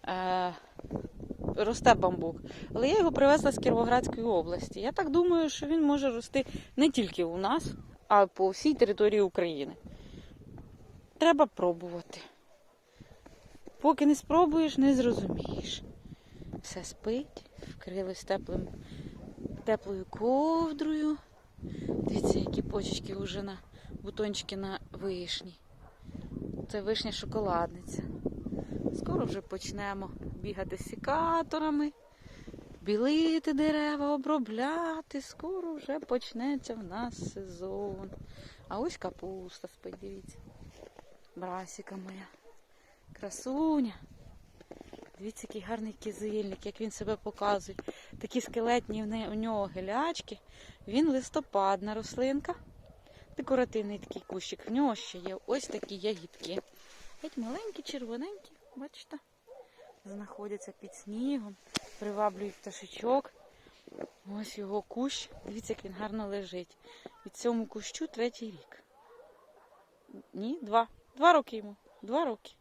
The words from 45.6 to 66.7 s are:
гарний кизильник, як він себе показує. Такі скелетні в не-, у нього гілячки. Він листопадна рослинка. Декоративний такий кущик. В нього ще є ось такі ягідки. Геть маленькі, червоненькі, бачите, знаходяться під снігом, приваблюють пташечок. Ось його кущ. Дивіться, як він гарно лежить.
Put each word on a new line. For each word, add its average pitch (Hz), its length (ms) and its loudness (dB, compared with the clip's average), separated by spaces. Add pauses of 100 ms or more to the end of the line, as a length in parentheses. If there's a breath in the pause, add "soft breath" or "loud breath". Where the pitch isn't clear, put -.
гарний 220 300 -6
кизильник, 208 760 -6
як 202 140 -8
він 220 100 -4
себе 208 260 -4
показує. 202 600 -2 (420 loud breath)
Такі 240 200 -2
скелетні 233 640 0
в 214 40 -4
не-, 220 220 -4
у 214 60 -4
нього 214 420 0
гілячки. 220 600 -2 (500 loud breath)
Він 285 220 4
листопадна 202 840 2
рослинка. 269 600 0 (840 loud breath)
Декоративний 240 640 0
такий - 280 -12
кущик. - 400 -8
В 220 60 -4
нього 254 220 4
ще - 240 -10
є 190 180 -8 (100)
ось 262 200 0
такі 202 300 -6
ягідки. 185 680 -6 (600 loud breath)
Геть 311 160 -8
маленькі, 311 440 -6
червоненькі, 269 720 -8 (240)
бачите, 285 420 -14 (840 loud breath)
знаходяться 202 760 -10
під 196 140 -14
снігом, 220 600 -4 (420)
приваблюють 202 560 0
пташечок. - 800 -2 (1000 soft breath)
Ось 208 260 -10
його 202 240 -2
кущ. - 480 -4 (160)
Дивіться, 214 260 -6
як - 120 -8
він 190 80 -10
гарно 208 340 -4
лежить. 180 500 -6 (500 loud breath)